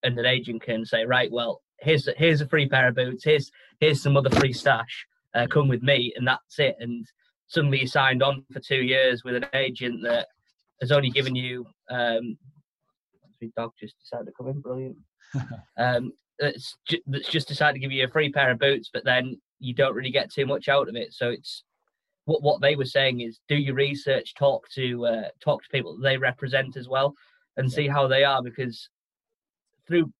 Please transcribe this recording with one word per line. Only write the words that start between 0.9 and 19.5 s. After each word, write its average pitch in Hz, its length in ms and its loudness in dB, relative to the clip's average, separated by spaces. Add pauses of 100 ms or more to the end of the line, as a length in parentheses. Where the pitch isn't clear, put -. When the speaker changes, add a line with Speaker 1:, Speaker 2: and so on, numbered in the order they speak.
Speaker 1:
"Right, 123 260 2
well, 117 300 -4 (180)
here's, 143 380 2
here's 156 240 4
a 143 80 -4
free 147 180 2
pair 131 220 4
of 120 60 -4
boots, 127 280 -2
here's, 151 260 4 (300)
here's 151 220 4
some 139 160 4
other 135 140 4
free 135 220 4
stash, 120 520 0 (280)
uh, 120 140 2
come 139 220 4
with 120 120 0
me," 123 360 2
and 123 100 -2
that's - 320 -4
it. 135 200 2
And 120 260 -8 (440)
suddenly 143 280 2
you're 131 100 0
signed 131 340 2
on 135 300 0
for 135 80 -12
two 135 240 -2
years 127 400 2
with 123 100 -6
an 120 200 -2
agent 127 500 -4
that 117 240 0 (540)
has 131 100 0
only 139 180 4
given 131 240 0
you, 123 320 -6 (240)
um, 120 480 -2 (1040)
my 117 140 -12
dog 117 240 -8
just - 220 -18
decided 117 240 -12
to 113 120 -18
come 127 120 -10
in, 143 100 -6
brilliant. 131 380 -10 (360)
Speaker 2:
<laughs> 139 40 -4 (400)
Speaker 1:
Um, 120 340 -2 (280)
that's 139 360 -6 (140)
ju-, 160 180 -2
that's 139 220 -6
just 160 180 -2
decided 147 280 2
to 131 40 -10
give 135 140 -8
you 135 100 0
a 127 60 -2
free 151 200 0
pair 139 220 2
of 117 80 0
boots, 139 340 2
but - 120 -6
then 127 340 0 (200)